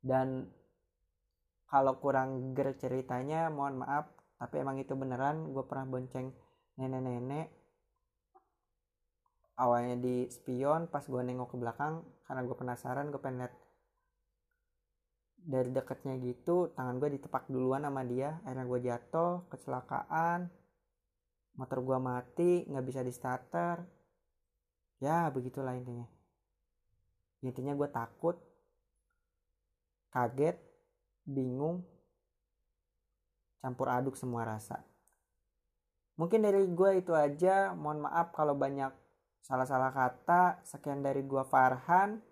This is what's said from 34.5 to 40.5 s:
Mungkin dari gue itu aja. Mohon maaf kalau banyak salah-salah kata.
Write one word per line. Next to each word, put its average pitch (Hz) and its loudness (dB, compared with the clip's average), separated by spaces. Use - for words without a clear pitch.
Mungkin 175 4
dari 196 6
gue 190 6
itu 185 0
aja. 175 4
Mohon 151 -4
maaf 170 2
kalau 147 2
banyak 139 0
salah-salah 131 2
kata. 175 4